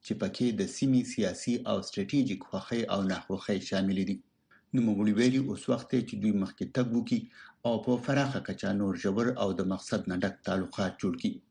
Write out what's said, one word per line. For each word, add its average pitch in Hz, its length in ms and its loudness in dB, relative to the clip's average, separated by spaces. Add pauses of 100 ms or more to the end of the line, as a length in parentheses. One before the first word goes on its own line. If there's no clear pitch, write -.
چې - 140 -4
پکې 107 280 0 (120)
د 95 140 0
سیمې 131 280 4 (120)
سیاسي 101 400 0 (160)
او 101 180 0
ستراتیژیک 104 600 -2
خوښۍ 113 320 -4 (120)
او 98 140 2
ناخوښۍ 95 520 -2 (100)
شاملې 95 400 2
دي. 95 60 0 (600)
نوموړي 107 420 4
ویلي، 127 300 6
اوس 101 240 -6
وخت 120 220 0
دی 127 140 4
چې - 140 -8
دوی 107 120 4 (100)
مخکې - 220 -6 (100)
تګ 120 200 2
وکړي 117 240 2 (480)
او 117 60 2 (120)
په 123 80 4 (120)
پراخه 135 420 0
کچه 98 300 -4
نور 98 260 0
ژور 104 240 2 (160)
او 101 40 2 (120)
د 95 120 0
مقصد - 400 -2
نه 90 120 -2
ډک 98 120 -2 (140)
تعلقات 92 520 -2
جوړ 92 200 0
کړي. - 120 0 (160)